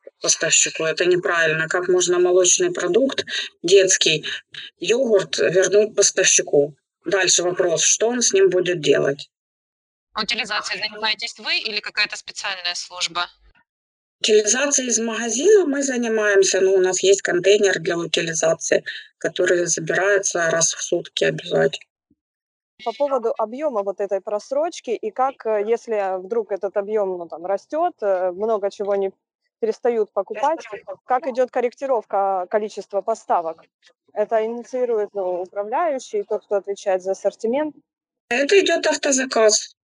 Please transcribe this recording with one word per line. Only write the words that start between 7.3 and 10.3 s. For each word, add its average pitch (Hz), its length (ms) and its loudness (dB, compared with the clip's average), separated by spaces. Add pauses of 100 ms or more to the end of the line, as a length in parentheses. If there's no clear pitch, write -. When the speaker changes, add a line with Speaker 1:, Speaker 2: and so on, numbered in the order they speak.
Speaker 1:
вопрос, 180 400 0
что - 260 2
он 240 120 -2
с - 120 0
ним 190 160 6
будет 175 320 0
делать? 143 480 0 (880)
Speaker 2:
Утилизацией 214 640 -4